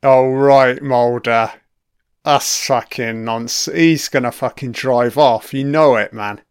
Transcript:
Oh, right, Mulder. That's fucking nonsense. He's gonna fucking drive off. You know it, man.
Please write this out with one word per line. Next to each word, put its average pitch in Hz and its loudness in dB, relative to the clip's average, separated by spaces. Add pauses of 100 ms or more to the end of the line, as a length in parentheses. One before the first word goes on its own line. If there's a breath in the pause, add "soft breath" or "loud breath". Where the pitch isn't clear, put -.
Oh, 131 4
right, 135 4
Mulder. 120 -2 (680)
That's - -2
fucking 117 -4
nonsense. 113 -6
He's 165 2
gonna 123 -2
fucking 127 -8
drive 120 -2
off. 170 2
You 135 -4
know 143 4
it, 104 -4
man. 104 -10 (100)